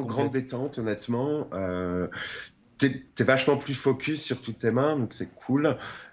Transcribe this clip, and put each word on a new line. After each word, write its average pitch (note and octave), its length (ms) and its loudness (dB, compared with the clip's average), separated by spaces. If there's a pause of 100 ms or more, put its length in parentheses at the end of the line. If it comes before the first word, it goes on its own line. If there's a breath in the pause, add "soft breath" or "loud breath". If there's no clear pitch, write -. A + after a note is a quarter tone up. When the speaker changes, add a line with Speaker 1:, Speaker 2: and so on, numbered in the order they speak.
Speaker 1:
complète. B2 80 -4
Speaker 2:
grande C3 220 0
détente, C3 460 -4
honnêtement. A#2+ 760 -2
Euh, F2+ 540 0 (720 loud breath)
t'es, C3+ 240 2 (140)
t'es - 80 2
vachement C3 340 6
plus C#3 160 -4
focus C#3 480 0
sur B2+ 200 -4
toutes - 180 -10
tes A#2 120 2
mains, C#3+ 240 4
donc A#2 200 -2
c'est - 180 -8 (140)
cool. C#3+ 280 4 (380 loud breath)